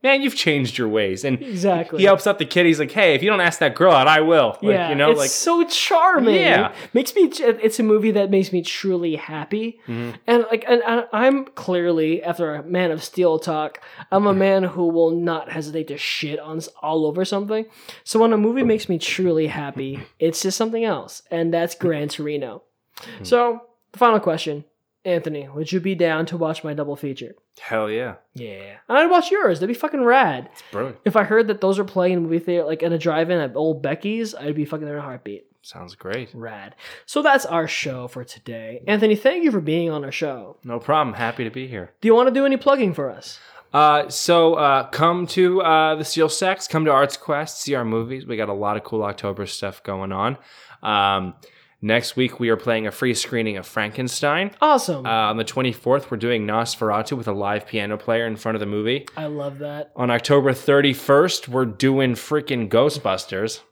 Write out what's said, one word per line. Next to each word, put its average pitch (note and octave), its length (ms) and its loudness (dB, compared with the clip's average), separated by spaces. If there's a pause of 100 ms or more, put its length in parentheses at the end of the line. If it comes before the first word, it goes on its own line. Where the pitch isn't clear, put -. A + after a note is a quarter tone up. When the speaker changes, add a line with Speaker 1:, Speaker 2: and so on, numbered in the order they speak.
Speaker 1:
"Man, C4+ 180 4
you've C4+ 160 -2
changed C#3 400 0
your A#2 120 0
ways." G2+ 360 0
And C3 180 0
Speaker 2:
Exactly. F3 580 -2
Speaker 1:
he F#3 40 6
helps - 220 6
out G3+ 120 2
the D#3 60 0
kid. F3 220 2
He's D#3+ 120 4
like, D3+ 140 -2
"Hey, F#3+ 220 4
if C3 80 2
you G3+ 80 2
don't G3+ 100 2
ask E3+ 200 2
that D3 140 2
girl F3+ 180 6
out, C3+ 160 6
I D#3 120 8
will." D#3 400 4
Like, G3+ 140 2
Speaker 2:
Yeah, F3 160 0
Speaker 1:
you D3 40 0
know, C#3+ 160 4
Speaker 2:
it's D3+ 100 6
Speaker 1:
like, C3+ 100 2
Speaker 2:
so E4+ 340 2
charming. E4 720 2
Speaker 1:
Yeah. F3 380 4 (200)
Speaker 2:
Makes B3+ 240 0
me, F4 140 6 (100)
it's A3 400 2
a - 20 2
movie G#3+ 280 4
that G3 200 2
makes F#3+ 220 2
me F3+ 80 0
truly F3 560 -2
happy. G3+ 720 -8
Speaker 1:
Mm-hmm. A#2+ 220 -6 (160)
Speaker 2:
And, A#3 240 4
like, A3+ 180 -2
and A#3+ 180 4
I, A#3 180 0 (100)
I'm C4+ 320 2
clearly, E3+ 760 0
after E3 320 -4
a D3 80 -10
Man F3 280 0
of D3+ 120 -4
Steel E3+ 360 0
talk, D#3 420 -4 (320)
I'm G3 140 4
a G3 80 4
man F#3+ 320 2
who F3 220 -2
will E3 240 2
not E3+ 400 -4
hesitate D3+ 360 -6
to C#3+ 80 -8
shit D3+ 440 -6
on D#3+ 180 -12
s-, D#3 100 -12 (140)
all D#3 240 0
over E3+ 180 0
something. G#3 420 -4 (360)
So - 180 -2
when A3+ 120 6
a A3 60 4
movie A#3 260 2
makes G#3+ 240 0
me F3 100 0
truly D#3+ 480 0
happy, C#3 540 -8 (180)
it's D#3+ 240 0
just - 160 -2
something A3+ 260 -2
else, - 460 -4
and E3 240 0
that's E3+ 220 0
Gran D3+ 320 -2
Torino. C#3+ 540 -8 (380)
Speaker 1:
Mm-hmm. A3+ 240 -18
Speaker 2:
So, A#3+ 360 2 (320)
the - 60 -20
final A#3 220 6
question. D#3 440 -4 (400)
Anthony, D3+ 500 -4
would D3+ 160 -6
you F#3 80 0
be F#3 160 -2
down E3 320 0
to F3 100 -8
watch D#3+ 280 -4
my D3+ 100 -6
double C#3+ 220 -6
feature? C3 400 -10 (240)
Speaker 1:
Hell A2 280 -4
yeah. A2 280 -6 (180)
Speaker 2:
Yeah. G2+ 440 -16 (100)
And B3 100 4
I'd E4 100 6
watch E4+ 220 4
yours. G3+ 300 2
That'd G3+ 120 -2
be A#3 60 -6
fucking D4+ 240 -2
rad. A#3 500 4
Speaker 1:
It's - 100 -20 (100)
brilliant. A#2 320 -6
Speaker 2:
If F#3 100 0
I G#3+ 80 4
heard A3 240 4
that G3+ 140 -2
those F#3+ 180 2
are G#3 60 0
playing F#3 300 0
in F3 100 0
the D#3+ 40 -4
movie E3 160 0
theater, F3 220 0
like, D#3+ 160 -2
in E3 100 0
a E3 60 0
drive-in E3 400 0
at C3+ 160 -4
Old D3+ 300 0
Becky's, G#3 500 -4
I'd D3+ 220 -6
be D3+ 80 -2
fucking D3+ 200 -8
there D3 120 -10
in D3 40 -8
a D3 40 -12
heartbeat. B2 420 -14 (160)
Speaker 1:
Sounds F2+ 320 -20
great. G#2+ 400 -10
Speaker 2:
Rad. A2 400 -16 (320)
So D4 160 -2
that's C#4 240 4
our E3 220 -2
show B2+ 400 -8
for B2 160 -14
today. A2+ 640 -16
Anthony, G#3+ 260 2
thank D#4 300 0
you D4 80 4
for G3+ 80 -2
being D#3+ 300 -2
on D3+ 140 -4
our C3+ 60 -10
show. B2+ 540 -8
Speaker 1:
No A#2+ 160 -8
problem. C#3+ 340 0
Happy A#2 300 -4
to A2 60 -6
be C3 180 -12
here. G2+ 320 -12
Speaker 2:
Do G#3+ 80 0
you A3+ 80 8
wanna B3 160 6
do C4+ 120 2
any C4+ 120 2
plugging C4 360 2
for C#3+ 160 -6
us? - 300 -16 (340)
Speaker 1:
Uh, D3 360 4
so, E3 460 4
uh, C#3 340 2
come E3+ 400 0
to, F3+ 340 2
uh, D#3 320 4
the D#3 100 -6
Steel D#3+ 240 0
Sacks, F#3 380 -2
come D#3 180 0
to D#3 60 2
Arts C#3 260 4
Quest, - 440 -6
see C#3 160 -4
our A#2+ 80 -2
movies. A2+ 420 -4
We A#2 100 -6
got G#2+ 120 -4
a G2+ 60 -4
lot G#2 220 -2
of G#2 60 -6
cool A2 220 -4
October G2+ 420 -6
stuff - 380 -10
going F#2+ 280 -6
on. G#2+ 240 -2 (460)
Um, G2 520 0 (480)
next A2+ 340 0
week, B2+ 240 -2
we A#2 80 -2
are A2 80 2
playing A2 300 -2
a G2+ 60 -4
free B2 200 -2
screening A2 440 -4
of F#2 100 -12
Frankenstein. C3 840 -4 (100)
Speaker 2:
Awesome. A#3+ 420 2
Speaker 1:
Uh, A2+ 60 -4
on A2 260 0
the A2+ 80 -2
twenty-fourth, C3 640 -2
we're A#2+ 60 -6
doing A2+ 300 -2
Nosferatu A2+ 720 -2
with A2+ 100 -8
a G#2 40 -4
live G2+ 340 -4
piano G#2+ 320 -6
player A#2 280 -2
in A2 100 -6
front A2 200 -4
of G#2 40 -4
the G#2 60 -4
movie. G#2+ 400 -4 (100)
Speaker 2:
I D#3 100 -8
love C#3+ 320 -10
that. D3 380 -12
Speaker 1:
On B2 140 -2
October C3+ 420 2
thirty-first, C#3+ 960 2
we're B2+ 180 0
doing C3 480 0
freaking C#3 540 -4
Ghostbusters. A2+ 920 0 (120)